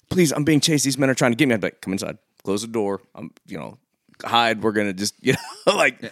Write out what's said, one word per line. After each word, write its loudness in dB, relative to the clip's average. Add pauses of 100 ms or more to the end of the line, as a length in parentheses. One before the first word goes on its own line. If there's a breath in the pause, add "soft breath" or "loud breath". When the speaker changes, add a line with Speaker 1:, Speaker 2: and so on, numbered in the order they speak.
Speaker 1:
"Please, 4
I'm -2
being 4
chased. 2
These -2
men 2
are 0
trying 2
to 0
get 2
me." 2
I'd -4
be -2
like, -10
"Come -6
inside. -6 (260)
Close -2
the -8
door. -4 (140)
I'm, -14 (160)
you -14
know, -14 (460)
hide. 0
We're 0
gonna 0
just," -4
<laughs> -20
you 2
know, -2
like, 2
Speaker 2:
Yeah. -12